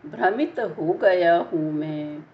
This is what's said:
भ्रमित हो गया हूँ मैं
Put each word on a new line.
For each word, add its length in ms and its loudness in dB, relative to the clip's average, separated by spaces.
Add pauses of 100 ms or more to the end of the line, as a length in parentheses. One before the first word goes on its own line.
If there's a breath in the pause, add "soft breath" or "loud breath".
भ्रमित 540 -2
हो 320 -4
गया 440 4
हूँ 360 -2
मैं 600 -6